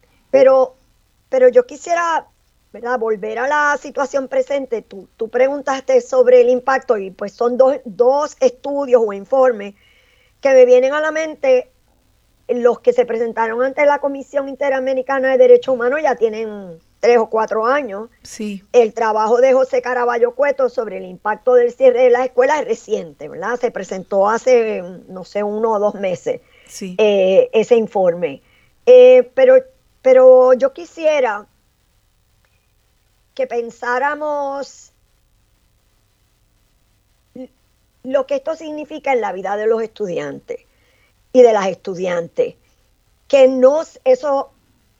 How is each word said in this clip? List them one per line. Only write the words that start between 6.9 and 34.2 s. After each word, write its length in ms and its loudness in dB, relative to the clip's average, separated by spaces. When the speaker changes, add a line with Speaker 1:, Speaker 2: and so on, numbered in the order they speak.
Speaker 1:
y 120 -10
pues 220 -12
son 240 -4
dos, 280 2
dos 560 -2
estudios 640 -2
o 100 -6
informes 600 -2
que 80 0
me 160 8
vienen 280 4
a 60 -2
la 100 -4
mente. 600 -2
Los 320 -2
que 140 0
se 120 0
presentaron 560 -4
ante 240 -2
la 120 2
Comisión 500 -8
Interamericana 840 -4
de 60 0
Derechos 360 4
Humanos 280 -2
ya 140 0
tienen 640 -8
tres 200 2
o 100 0
cuatro 380 -4
años. 420 -4
Speaker 2:
Sí. 500 -14
Speaker 1:
El 220 2
trabajo 480 -2
de 100 4
José 300 0
Caraballo 520 -2
Cueto 360 -2
sobre 260 -8
el 80 -12
impacto 480 -6
del 200 2
cierre 320 2
de 60 4
las 140 2
escuelas 380 0
es 60 -8
reciente, 600 -8
¿verdad? 320 -8
Se 100 -4
presentó 600 -4
hace, 520 0
no 160 -16
sé, 180 -8
uno 300 -4
o 60 -2
dos 180 -2
meses, 440 -6
Speaker 2:
Sí. 320 -16
Speaker 1:
eh, 540 2
ese 240 2
informe. 640 -2
Eh, 480 8
pero, 220 4
pero 540 6
yo 180 -2
quisiera 760 -4
que 120 -6
pensáramos 1500 -6